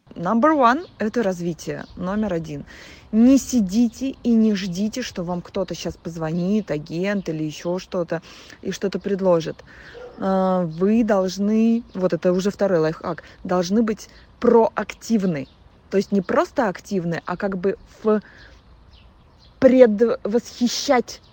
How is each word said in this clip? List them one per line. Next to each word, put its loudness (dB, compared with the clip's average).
Number 2
one — 2
это -2
развитие. -6
Номер -4
один. -6
Не 8
сидите 0
и 4
не 4
ждите, -4
что -8
вам -6
кто-то -6
щас -8
позвонит, -4
агент -4
или -4
ещё -6
что-то, -6
и -8
что-то -4
предложит. 0
А, 0
вы 2
должны, 2
вот 0
это 2
уже 0
второй 0
лайфхак, -4
должны 0
быть -4
проактивны. 0
То 0
есть -2
не 2
просто 0
активны, -6
а -6
как -4
бы -2
в 2
предвосхищать 2